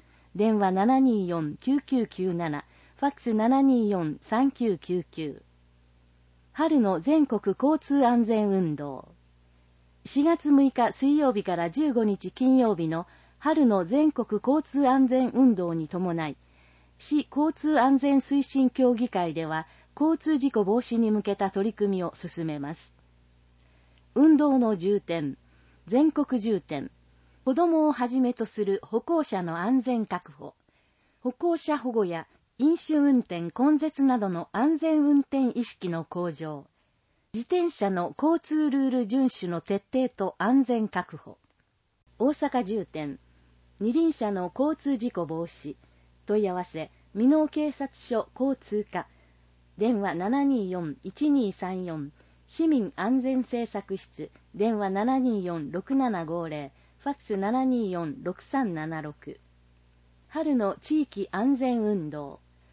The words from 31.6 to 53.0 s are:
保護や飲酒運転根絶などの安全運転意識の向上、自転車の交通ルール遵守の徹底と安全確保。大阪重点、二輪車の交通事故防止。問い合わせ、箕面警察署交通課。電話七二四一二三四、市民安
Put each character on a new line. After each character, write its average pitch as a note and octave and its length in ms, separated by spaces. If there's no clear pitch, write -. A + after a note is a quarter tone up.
保 B3 160
護 A3 140
や E3 200
飲 D#4 220
酒 D#4 180
運 C#4+ 240
転 E3+ 220
根 C4 340
絶 C#4+ 280
な B3+ 140
ど G3+ 120
の E3+ 220
安 D4 260
全 D#4 240
運 C#4+ 180
転 C4+ 300
意 A#3 140
識 - 240
の E3 160
向 F3 280
上、 D3+ 340
自 A3+ 80
転 F4 260
車 G3+ 220
の F3 300
交 D#4+ 200
通 D4+ 300
ル C4+ 80
ー - 20
ル B3 160
遵 B3+ 240
守 F3 220
の E3+ 80
徹 G3 320
底 B3+ 160
と F#3+ 300
安 B3+ 260
全 A3+ 240
確 F3 300
保。 - 200
大 A#3+ 100
阪 C4+ 360
重 G3 220
点、 D3+ 340
二 A3 120
輪 E4 200
車 G#3+ 200
の F3+ 200
交 D4+ 220
通 C#4+ 220
事 A#3+ 140
故 E3+ 160
防 D#3+ 200
止。 - 300
問 G#3 180
い G3 60
合 F3+ 60
わ F3+ 100
せ、 - 260
箕 A3+ 140
面 D4+ 200
警 D4+ 220
察 C#4 240
署 - 400
交 C4 220
通 G#3 340
課。 - 160
電 G#3+ 240
話 F#3 140
七 G#3+ 280
二 B3 280
四 E3+ 320
一 C#4+ 280
二 A#3+ 220
三 F#3 320
四、 D#3 280
市 - 200
民 C4+ 300
安 B3 240